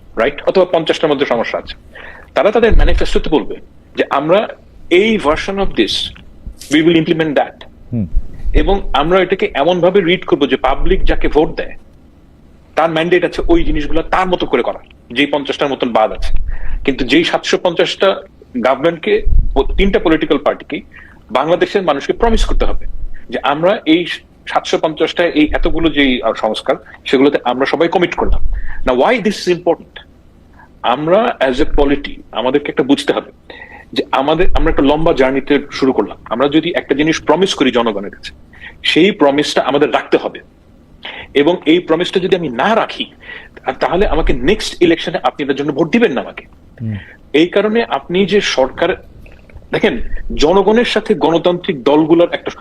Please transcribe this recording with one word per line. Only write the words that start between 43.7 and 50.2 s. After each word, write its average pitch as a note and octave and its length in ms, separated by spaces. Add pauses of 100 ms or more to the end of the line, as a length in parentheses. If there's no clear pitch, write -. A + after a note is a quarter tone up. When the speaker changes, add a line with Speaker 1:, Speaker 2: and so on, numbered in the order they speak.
Speaker 1:
তাহলে E3+ 260
আমাকে D#3 260
নেক্সট C#3+ 500
ইলেকশনে E3 400
আপনি C#3+ 220
এটার C#3 120
জন্য C#3+ 160
ভোট D3+ 180
দিবেন A3+ 220
না A#2 80
আমাকে। F2 240 (360)
Speaker 2:
হুম। A2 160 (360)
Speaker 1:
এই D#3 140
কারণে G#3+ 380
আপনি F3+ 420
যে G3+ 140
সরকার, C3+ 640 (680)
দেখেন, D#3 280 (360)